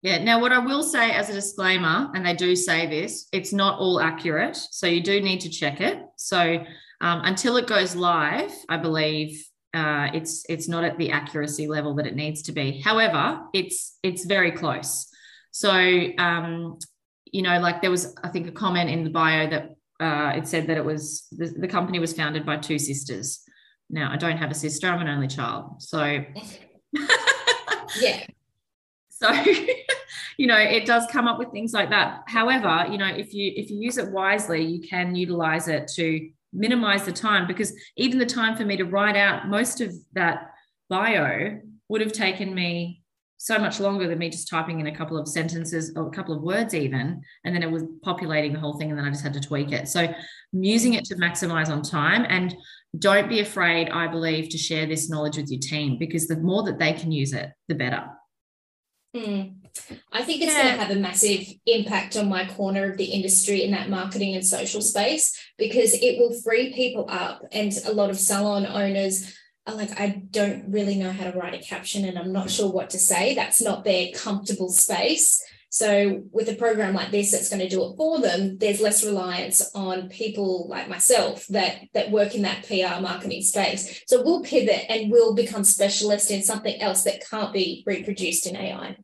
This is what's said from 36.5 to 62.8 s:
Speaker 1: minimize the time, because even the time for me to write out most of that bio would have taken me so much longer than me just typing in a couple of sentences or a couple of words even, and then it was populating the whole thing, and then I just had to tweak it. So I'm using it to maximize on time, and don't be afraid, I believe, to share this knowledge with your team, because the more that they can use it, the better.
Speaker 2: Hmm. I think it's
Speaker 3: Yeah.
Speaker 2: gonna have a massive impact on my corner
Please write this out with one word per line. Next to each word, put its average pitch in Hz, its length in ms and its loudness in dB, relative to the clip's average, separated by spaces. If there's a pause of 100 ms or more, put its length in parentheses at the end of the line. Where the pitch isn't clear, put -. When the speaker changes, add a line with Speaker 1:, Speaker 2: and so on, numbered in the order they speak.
Speaker 1:
minimize 208 520 2
the 185 80 -6
time, 196 340 2
because 185 260 -2 (240)
even 254 220 2
the 240 80 4
time 226 300 0
for 220 80 -4
me 202 120 0
to 185 80 0
write 202 320 2
out 202 320 2
most 220 320 0
of 190 140 -4 (200)
that 170 360 0 (380)
bio 190 720 0 (280)
would 214 120 0
have 214 120 0
taken 190 420 -2
me 175 480 -4 (340)
so 220 220 0
much 202 220 0
longer 196 260 0
than 170 120 -2
me 170 100 -2
just - 200 -8
typing 165 320 -2
in 151 60 -4
a 151 80 -6
couple 160 220 -6
of 147 120 -6
sentences 165 680 -4
or 160 120 -4
a - 20 -8
couple 175 240 -6
of 147 80 -6
words 208 320 -2
even, 139 480 -2 (220)
and 175 100 -2
then 175 80 0
it 160 80 -2
was 165 140 -2 (180)
populating 156 500 -2
the 156 60 -4
whole 147 180 -4
thing, 156 140 -4
and 147 80 -4
then 143 80 -2
I 143 40 -2
just 143 120 -4
had 143 120 -4
to 143 60 -6
tweak 143 320 -2
it. - 160 -4
So 175 120 0
I'm 170 140 0 (380)
using 226 420 4
it 214 120 -2
to 196 80 -8
maximize 170 540 0
on 151 140 0
time, 170 460 2
and 180 260 2 (440)
don't 202 300 6
be 220 120 2
afraid, 170 480 2
I 165 200 0
believe, 160 420 -2
to 160 80 -4
share 160 280 -2
this 151 220 -2
knowledge 151 280 -2
with 143 140 -6
your 127 100 -4
team, 143 380 -2
because 160 280 -2
the 160 100 0
more 185 280 2
that 190 140 -4
they 156 140 2
can 160 200 -2
use 139 200 0
it, - 180 -6 (180)
the 156 80 -2
better. 123 300 -2 (1120)
Speaker 2:
Hmm. 202 260 -4 (720)
I 226 100 -2
think 311 200 -2
it's 320 100 2
Speaker 3:
Yeah. 277 180 6
Speaker 2:
gonna 240 140 0
have 196 120 0
a 202 40 2
massive 190 460 2 (200)
impact 208 500 2
on 208 120 2
my 185 180 0
corner 196 440 -2